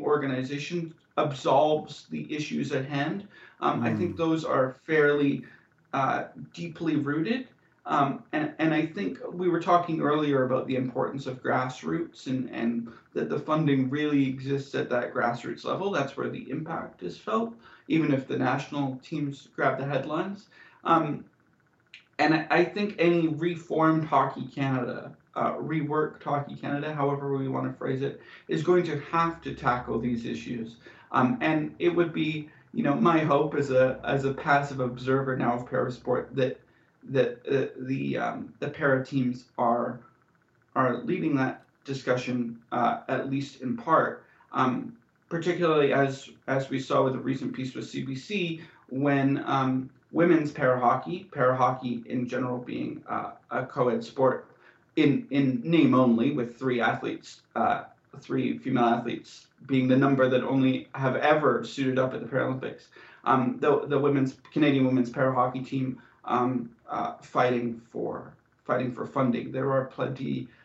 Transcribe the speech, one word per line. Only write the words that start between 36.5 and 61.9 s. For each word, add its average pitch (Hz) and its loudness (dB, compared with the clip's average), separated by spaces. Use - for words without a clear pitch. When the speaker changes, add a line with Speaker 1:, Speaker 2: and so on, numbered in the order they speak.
Speaker 1:
that, 131 2
uh, 135 2
the, 135 -4
um, - -6
the 143 -4
para 135 0
teams 123 -2
are, 120 0
are 127 2
leading 165 0
that 131 -2
discussion, 123 -2
uh, 120 0
at 135 -2
least 139 -4
in 127 -4
part, - 0
um, 127 0
particularly 165 2
as, 135 0
as 135 -2
we 135 -2
saw 131 2
with 131 0
the 120 -4
recent - -4
piece 131 -8
with - -10
C 139 -8
B 131 -6
C, 165 -4
when, 139 2
um, 131 0
women's 156 4
para 127 2
hockey, 127 0
para 127 4
hockey 127 0
in 123 -4
general 127 -4
being, - -8
uh, - -6
a 127 -4
co-ed 123 0
sport - 0
in, 139 4
in 131 2
name 147 6
only, 123 6
with 120 -4
three 127 0
athletes, 113 -4
uh, 104 0
three 123 -2
female 120 0
athletes - -2
being 131 2
the 131 6
number 135 6
that 127 2
only 131 2
have 131 0
ever 135 4
suited 131 -2